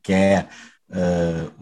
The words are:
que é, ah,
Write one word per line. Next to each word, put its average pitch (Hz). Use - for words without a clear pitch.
que -
é, 185
ah, 85